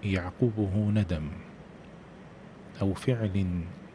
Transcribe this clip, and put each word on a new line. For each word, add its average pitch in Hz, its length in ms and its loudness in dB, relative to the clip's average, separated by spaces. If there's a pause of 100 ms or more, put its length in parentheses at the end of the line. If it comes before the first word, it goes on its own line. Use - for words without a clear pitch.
يعقبه 98 720 2 (180)
ندم، 85 380 2 (1500)
أو 98 120 4
فعل 95 720 2 (320)